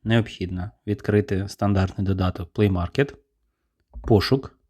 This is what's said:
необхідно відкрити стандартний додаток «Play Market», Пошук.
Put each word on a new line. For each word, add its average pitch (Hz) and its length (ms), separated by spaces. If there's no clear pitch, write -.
необхідно 101 640
відкрити 101 640
стандартний 95 580
додаток 92 460
«Play 104 200
Market», 90 420
Пошук. - 560